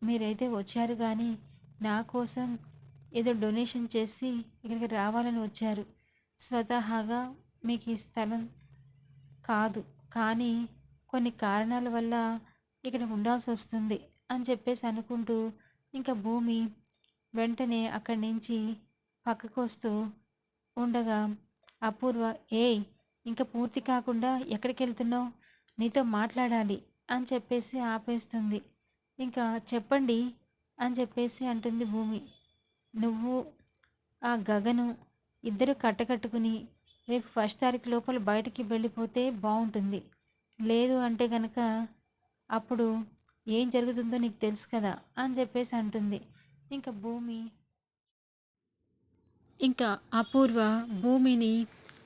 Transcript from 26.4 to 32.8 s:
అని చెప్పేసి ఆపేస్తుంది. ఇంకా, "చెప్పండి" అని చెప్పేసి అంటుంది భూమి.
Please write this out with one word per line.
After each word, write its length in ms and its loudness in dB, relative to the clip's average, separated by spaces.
అని 220 -2
చెప్పేసి 460 -2
ఆపేస్తుంది. 840 -2
ఇంకా, 420 -2
"చెప్పండి" 580 2
అని 160 -2
చెప్పేసి 500 -2
అంటుంది 400 0
భూమి. 360 -2